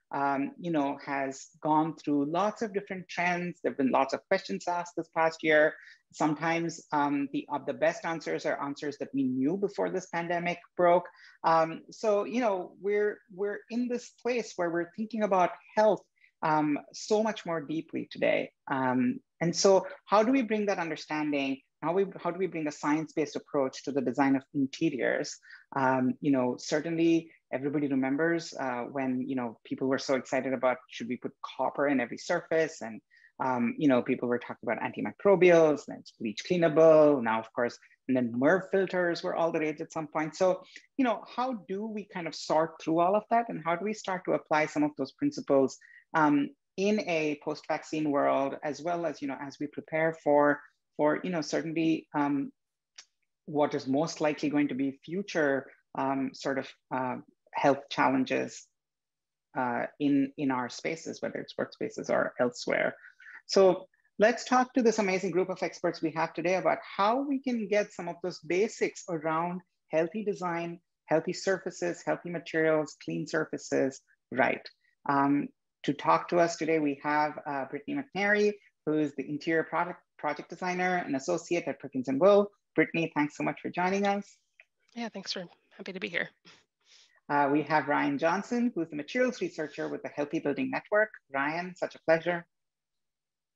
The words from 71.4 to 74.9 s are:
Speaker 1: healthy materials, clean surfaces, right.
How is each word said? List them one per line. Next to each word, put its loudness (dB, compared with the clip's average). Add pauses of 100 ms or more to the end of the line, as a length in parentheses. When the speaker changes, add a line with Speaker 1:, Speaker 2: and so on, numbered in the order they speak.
Speaker 1:
healthy -4
materials, 0
clean -6
surfaces, -2 (320)
right. 0 (440)